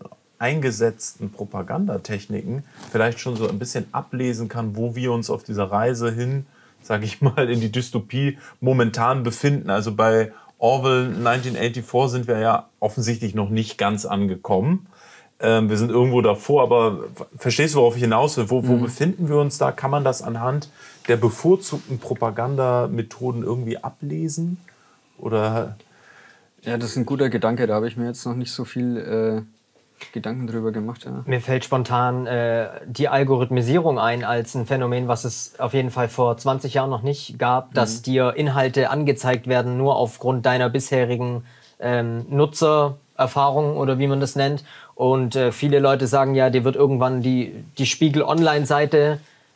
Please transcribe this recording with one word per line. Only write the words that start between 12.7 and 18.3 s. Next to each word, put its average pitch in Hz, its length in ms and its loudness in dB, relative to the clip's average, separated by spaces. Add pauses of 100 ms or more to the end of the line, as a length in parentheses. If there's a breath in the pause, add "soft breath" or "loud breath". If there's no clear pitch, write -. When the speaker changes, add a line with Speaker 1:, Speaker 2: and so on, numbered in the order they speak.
Speaker 1:
offensichtlich 110 560 -2
noch 101 140 0
nicht 110 280 -2
ganz 101 280 -2
angekommen. 101 840 0 (540 loud breath)
Ähm, 110 280 4
wir 107 80 0
sind 117 120 0
irgendwo 123 320 4
davor, 110 420 4
aber 113 360 4 (380)
verstehst 147 380 0
du, 143 40 4
worauf 120 180 6
ich 123 40 -2
hinaus 123 360 2